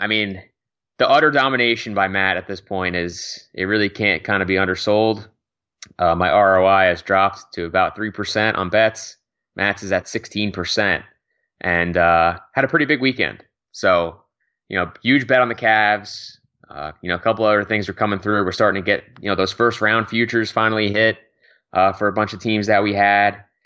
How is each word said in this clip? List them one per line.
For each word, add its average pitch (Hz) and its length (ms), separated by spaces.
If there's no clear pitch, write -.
I 104 80
mean, 104 340
the 123 100
utter 151 220
domination 123 640
by 98 140
Matt 95 280
at 95 120
this 95 120
point 92 360
is, 87 580
it 92 120
really 104 220
can't 98 360
kinda 98 200
be 92 140
undersold. 104 680
Uh, 85 160
my 87 160
R 95 260
O 92 100
I 95 200
has 87 160
dropped 98 500
to 85 140
about 85 280
three 107 160
percent 107 460
on 92 140
bets. 110 480
Matt's 98 300
is 98 80
at 92 160
sixteen - 420
percent. 90 540
And, 87 360
uh, 85 420
had 135 120
a 135 40
pretty 151 180
big 135 140
weekend. 123 440
So, 87 500
you 101 100
know, 87 120
huge 127 240
bet 127 140
on 120 80
the 117 60
Cavs. 107 840
Uh, 73 240
you 87 80
know, 87 40
a 87 60
couple 110 240
other 104 200
things 104 240
are 98 60
coming 104 240
through. 101 260
We're 92 80
starting 98 300
to - 20
get, 101 200
you 98 80
know, 98 60
those 92 180
first 117 300
round 110 260
futures 113 420
finally 110 400
hit, 110 280
uh, 95 180
for 104 160
a 95 40
bunch 107 200
of 98 80
teams 107 260
that 104 160
we 104 120
had. 101 500